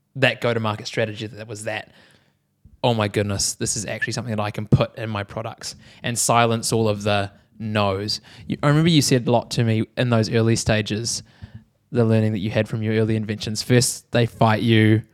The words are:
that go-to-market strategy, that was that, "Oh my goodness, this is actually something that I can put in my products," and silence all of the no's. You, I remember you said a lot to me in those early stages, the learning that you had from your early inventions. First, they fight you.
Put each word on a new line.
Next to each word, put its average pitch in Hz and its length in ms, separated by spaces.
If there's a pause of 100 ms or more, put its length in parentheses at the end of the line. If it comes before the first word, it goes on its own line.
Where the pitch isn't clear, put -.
(160)
that 123 240
go-to-market 110 460
strategy, 107 400
that 107 220
was 107 160
that, 107 260 (920)
"Oh 123 100
my 107 140
goodness, 101 460
this 110 220
is 127 100
actually 113 260
something 113 240
that 107 60
I 104 80
can 107 160
put - 300
in 110 140
my 101 140
products," - 500 (280)
and 120 160
silence 117 540
all 113 160
of 104 140
the 101 280 (280)
no's. 104 600 (260)
You, - 160
I 147 60
remember 160 220
you 151 120
said 123 240
a 127 60
lot 117 200
to 120 120
me 110 200 (120)
in 123 140
those 113 200
early 113 260
stages, 107 680 (680)
the 120 140
learning 110 280
that 107 60
you 104 120
had 110 180
from 113 140
your 110 120
early 110 220
inventions. 107 460
First, - 500
they 120 140
fight 110 360
you. 110 400 (120)